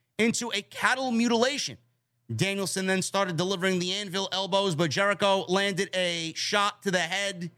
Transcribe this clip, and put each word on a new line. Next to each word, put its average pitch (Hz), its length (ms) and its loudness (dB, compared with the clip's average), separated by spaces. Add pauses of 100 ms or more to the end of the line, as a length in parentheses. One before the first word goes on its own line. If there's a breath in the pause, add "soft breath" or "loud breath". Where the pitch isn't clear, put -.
(180 soft breath)
into 226 340 0
a 202 100 -2
cattle 254 480 0
mutilation. 233 640 2 (580)
Danielson 190 520 -2
then 190 160 2
started 190 340 0
delivering 185 420 0
the 180 140 -2
anvil 196 400 -4
elbows, 190 420 0
but 156 160 2
Jericho 196 580 2
landed 190 460 0
a 170 400 -2
shot - 480 0
to 202 80 -2
the 180 100 2
head 175 580 -4